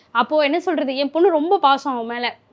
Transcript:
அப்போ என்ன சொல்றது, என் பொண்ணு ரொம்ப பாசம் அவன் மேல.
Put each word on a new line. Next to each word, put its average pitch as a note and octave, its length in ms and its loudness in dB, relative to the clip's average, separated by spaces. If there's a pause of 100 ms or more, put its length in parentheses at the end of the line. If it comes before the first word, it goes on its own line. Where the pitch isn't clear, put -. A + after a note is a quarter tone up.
(100)
அப்போ B3 300 0
என்ன D4 200 0
சொல்றது, D4+ 360 -2
என் C#4 140 -2
பொண்ணு E4+ 200 2
ரொம்ப E4 280 0
பாசம் C#4 360 2
அவன் A#3 120 -6
மேல. A#3+ 300 -6 (160)